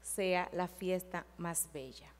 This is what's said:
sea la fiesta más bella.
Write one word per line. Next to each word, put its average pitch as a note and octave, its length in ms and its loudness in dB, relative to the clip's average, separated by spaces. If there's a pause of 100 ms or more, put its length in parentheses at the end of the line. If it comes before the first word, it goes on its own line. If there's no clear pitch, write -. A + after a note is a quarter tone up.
sea F#3 500 2
la F3+ 160 2
fiesta F#3 580 -2 (120)
más E3+ 340 -2
bella. C3 380 -10 (100)